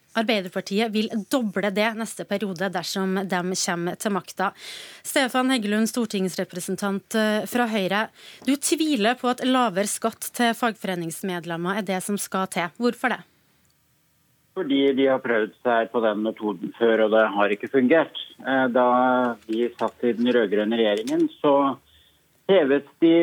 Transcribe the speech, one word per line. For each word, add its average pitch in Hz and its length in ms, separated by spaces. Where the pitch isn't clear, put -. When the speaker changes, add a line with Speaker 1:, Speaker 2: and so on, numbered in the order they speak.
Speaker 1:
Arbeiderpartiet 208 720
vil 214 160
doble 208 400
det 214 240
neste 214 320
periode 190 480
dersom 190 380
de 180 100
kommer 175 400
til - 160
makta. 190 380
Stefan 262 480
Heggelund, 214 320
stortingsrepresentant, 196 1300
eh, 214 320
fra 240 240
Høyre. 202 380
Du 269 120
tviler 285 580
på 247 160
at 247 160
lavere 233 400
skatt - 480
til 233 160
fagforeningsmedlemmer 175 1300
er 220 40
det 185 200
som 202 160
skal 190 300
til. 175 280
Hvorfor 233 380
det? 170 60
Speaker 2:
Fordi 139 220
de 135 80
har 131 160
prøvd 110 400
seg 117 300
på 117 100
den 107 240
metoden 104 480
før, 113 300
og 107 100
det 110 80
har 101 180
ikke 113 160
fungert. 135 480
Eh, 131 240
da 123 680
vi 117 320
satt 117 240
i 120 80
den 113 160
rødgrønne 107 480
regjeringen, 113 540
så 139 400
hevet 143 480
de, 165 240